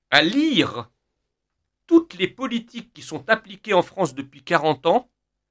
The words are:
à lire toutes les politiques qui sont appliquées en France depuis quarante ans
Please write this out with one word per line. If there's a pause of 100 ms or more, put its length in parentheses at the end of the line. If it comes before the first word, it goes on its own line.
(120)
à
lire (960)
toutes
les
politiques
qui
sont
appliquées
en
France
depuis
quarante
ans (420)